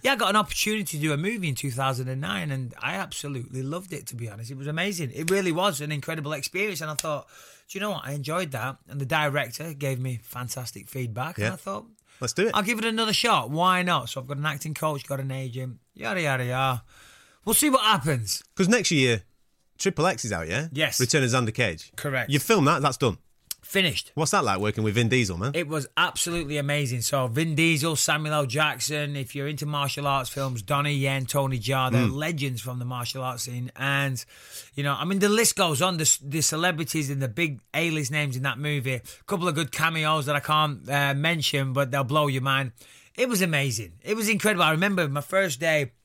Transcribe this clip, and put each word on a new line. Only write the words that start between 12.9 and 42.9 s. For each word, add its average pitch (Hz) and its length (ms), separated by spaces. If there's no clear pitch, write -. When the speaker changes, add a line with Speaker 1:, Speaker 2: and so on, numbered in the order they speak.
Speaker 1:
shot. 156 380
Why 180 320
not?" 156 260
So 135 120
I've 123 60
got 139 120
an 147 80
acting 151 280
coach, 151 320
got 135 140
an 135 100
agent, 131 460
yada, 202 260
yada, 131 260
yada. 127 360
We'll 226 100
see 285 160
what 254 120
happens. 143 600
Speaker 2:
'Cause 185 120
next 226 220
year, 127 320
Triple 175 280
X - 180
is 104 80
out, 82 160
yeah? 127 240
Speaker 1:
Yes. 147 260
Speaker 2:
Return 131 240
of 123 80
Xander 120 240
Cage. 95 420
Speaker 1:
Correct. 127 320
Speaker 2:
You 139 120
filmed 190 260
that, 147 160
that's 139 140
done. 113 220
Speaker 1:
Finished. - 520
Speaker 2:
What's 156 160
that 190 120
like, 98 140
working 104 260
with 107 120
Vin 120 120
Diesel, 101 300
man? 123 160
Speaker 1:
It 165 140
was 147 180
absolutely 165 600
amazing. 143 420
So 127 280
Vin 156 260
Diesel, 160 420
Samuel 151 380
L 147 120
Jackson, 143 680
if 131 180
you're 139 140
into 151 160
martial 143 420
arts 139 220
films, 131 340
Donnie 143 320
Yen, 135 320
Tony 135 320
Jaa, 131 320
they're 120 160
Speaker 2:
Mm. 98 80
Speaker 1:
legends 139 460
from 123 200
the 120 40
martial 123 380
arts 127 220
scene. 123 320
And, 139 460
you 139 80
know, 143 160
I 147 80
mean, 190 140
the 208 100
list 220 260
goes 160 240
on, 180 160
the, 156 260
the 143 200
celebrities 160 640
and 139 140
the 127 60
big 143 320
A-list 156 380
names 147 260
in 127 60
that 127 160
movie. 139 360
A 117 60
couple 180 220
of 156 60
good 156 180
cameos 156 540
that 147 100
I 139 40
can't, 151 500
uh, 139 240
mention, 143 580
but 135 200
they'll 139 120
blow 147 220
your 131 160
mind. 135 300